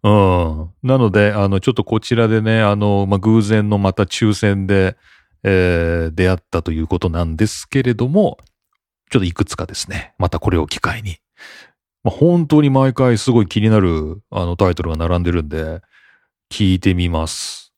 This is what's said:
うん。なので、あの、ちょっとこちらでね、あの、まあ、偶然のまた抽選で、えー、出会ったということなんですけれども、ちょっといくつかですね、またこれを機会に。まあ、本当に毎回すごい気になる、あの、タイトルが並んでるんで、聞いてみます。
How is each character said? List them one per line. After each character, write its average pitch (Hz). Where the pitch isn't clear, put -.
う 107
ん。 87
な 131
の 113
で、 104
あ 101
の、 98
ち 131
ょ -
っ -
と -
こ 110
ち -
ら 113
で 110
ね、 110
あ 104
の、 101
ま 101
あ、 95
偶 110
然 104
の 101
ま 98
た 104
抽 104
選 98
で、 95
え 85
ー、 80
出 92
会 92
っ -
た 85
と 82
い 80
う 80
こ 87
と 90
な 85
ん 80
で 107
す -
け 135
れ 120
ど 120
も、 190
ち -
ょ -
っ -
と 92
い 85
く 101
つ -
か 80
で 92
す -
ね、 -
ま 90
た -
こ -
れ 87
を 76
機 -
会 117
に。 95
ま -
あ、 -
本 170
当 151
に 143
毎 135
回 123
す -
ご 117
い 92
気 107
に 110
な 107
る、 80
あ 90
の、 87
タ 92
イ 85
ト 90
ル 82
が 80
並 85
ん 87
で 85
る 82
ん 73
で、 80
聞 95
い 90
て 95
み 87
ま 80
す。 -